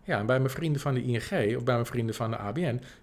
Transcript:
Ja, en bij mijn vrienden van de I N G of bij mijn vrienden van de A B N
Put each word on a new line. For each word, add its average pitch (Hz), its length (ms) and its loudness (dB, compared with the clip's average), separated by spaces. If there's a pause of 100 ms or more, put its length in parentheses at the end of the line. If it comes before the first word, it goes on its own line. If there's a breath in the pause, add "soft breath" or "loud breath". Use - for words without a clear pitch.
Ja, 143 160 0
en 104 60 0
bij 127 140 4
mijn 131 120 2
vrienden 151 300 0
van 139 120 0
de 123 100 0
I 120 140 0
N - 20 2
G - 120 -6
of 123 320 2
bij 123 100 2
mijn 117 120 2
vrienden 113 300 -2
van 113 160 -2
de 113 80 -4
A 101 120 -6
B 117 60 -4
N 127 240 0 (220 loud breath)